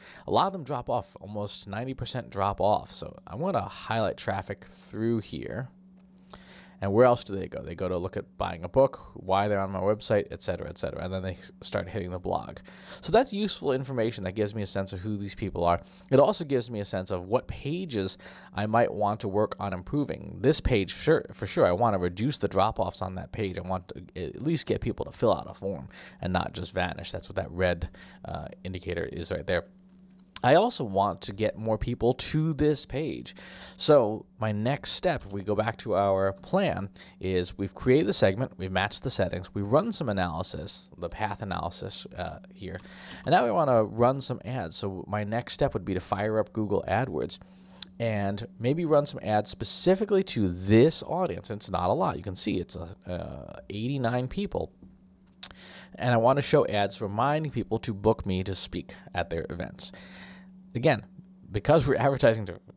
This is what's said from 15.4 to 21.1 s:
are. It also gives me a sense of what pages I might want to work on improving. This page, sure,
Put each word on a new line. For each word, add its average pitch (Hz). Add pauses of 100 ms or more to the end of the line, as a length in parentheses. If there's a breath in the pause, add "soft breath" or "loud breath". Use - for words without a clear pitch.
are. 85 (300 loud breath)
It 131
also 180
gives 127
me 107
a 101
sense 95
of 90
what 117
pages 139 (380 loud breath)
I 104
might 113
want 104
to 113
work 101
on 98
improving. 90
This 131
page, 101
sure, - (100)